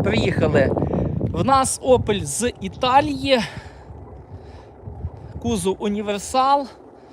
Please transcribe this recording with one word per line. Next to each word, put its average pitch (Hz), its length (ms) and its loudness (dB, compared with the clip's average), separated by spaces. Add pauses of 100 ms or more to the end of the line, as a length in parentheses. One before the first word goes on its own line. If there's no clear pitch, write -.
приїхали. 196 680 2 (500)
В 165 240 -2
нас 262 360 4
Opel 220 440 4
з 147 360 -2
Італії. 262 800 2 (2000)
Кузов 196 360 -2
універсал. 214 880 0 (440)